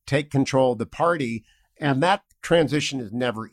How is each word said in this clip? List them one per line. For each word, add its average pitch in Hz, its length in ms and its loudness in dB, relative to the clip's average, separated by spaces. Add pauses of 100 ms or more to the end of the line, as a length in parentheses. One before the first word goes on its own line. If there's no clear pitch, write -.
take 147 240 -2
control 131 420 2
of 110 60 -4
the 113 80 -4
party. 143 580 -2 (360)
And 139 220 0
that 190 200 2 (200)
transition 143 580 2
is 104 120 -10
never 113 400 -4